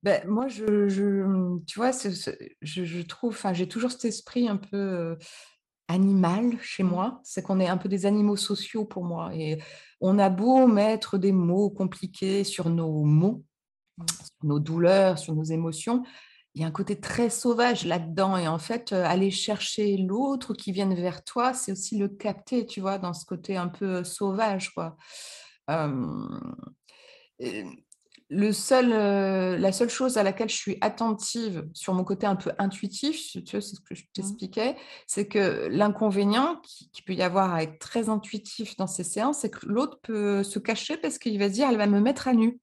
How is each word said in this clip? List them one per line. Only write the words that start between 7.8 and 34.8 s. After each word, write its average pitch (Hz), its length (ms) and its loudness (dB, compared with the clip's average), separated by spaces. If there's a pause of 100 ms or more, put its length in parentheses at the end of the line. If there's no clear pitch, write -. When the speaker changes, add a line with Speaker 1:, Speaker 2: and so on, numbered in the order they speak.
Speaker 1:
des 190 160 0
animaux 208 300 4
sociaux 208 500 -4
pour 185 180 -8
moi. 170 300 -6
Et 156 240 -2 (420)
on 190 180 6
a 196 120 8
beau 247 360 8
mettre 214 520 4
des 196 140 4
mots 185 360 4
compliqués 190 760 -2
sur 175 260 -2
nos 160 340 2
mots, 165 400 6 (540)
Speaker 2:
Mmh. 170 80 -14
Speaker 1:
sur - 420 -6
nos 147 120 2
douleurs, 170 580 4
sur - 160 -6
nos 156 100 0
émotions, 165 580 -2 (520)
il 147 80 -4
y - 20 0
a 165 40 -2
un - 40 -4
côté 196 280 -4
très - 300 0
sauvage 240 540 0
là-dedans. 175 540 0
Et 170 100 0
en 160 100 0
fait, 233 340 -4
heu, 185 120 2
aller 185 260 4
chercher 202 680 -2
l'autre 247 560 -2
qui - 180 -8
vienne 190 220 0
vers 175 300 -4
toi, 254 300 -2
c'est 254 180 -6
aussi 190 260 -6
le 202 100 0
capter, 202 580 -4
tu - 140 -10
vois, 190 180 -2
dans 180 140 -4
ce - 140 -12
côté 185 320 -6
un 175 100 -2
peu, 185 320 -4
heu, 180 40 -6
sauvage, 196 680 -2
quoi. 165 220 -8 (720)
Hem, 135 720 -4 (1000)
et... 107 260 -8 (680)
Le 202 200 2
seul, 247 400 4
euh, 190 680 2
la 196 140 2
seule 233 180 0
chose 262 260 0
à 214 60 4
laquelle 196 260 0
je - 80 -4
suis - 240 -4
attentive 214 960 -2
sur - 200 -4
mon 180 100 2
côté 196 220 -2
un 196 100 2
peu - 220 -4
intuitif, 202 600 -2
si - 220 -12
tu - 140 -8
veux, 208 40 -2
c'est 202 140 -10
ce - 60 -16
que - 160 -14
je - 80 -18
Speaker 2:
Mhm. - 100 -20
Speaker 1:
t'expliquais, 208 640 -4 (320)